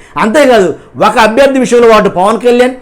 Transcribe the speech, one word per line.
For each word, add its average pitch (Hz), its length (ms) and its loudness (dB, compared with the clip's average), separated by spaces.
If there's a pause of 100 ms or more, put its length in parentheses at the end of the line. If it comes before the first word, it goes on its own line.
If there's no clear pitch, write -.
(180)
అంతేకాదు, 220 580 0 (220)
ఒక 202 200 -2
అభ్యర్థి 262 420 0
విషయంలో 240 300 2
అటు 208 200 2
పవన్ 190 300 -2
కళ్యాణ్, 247 320 0 (100)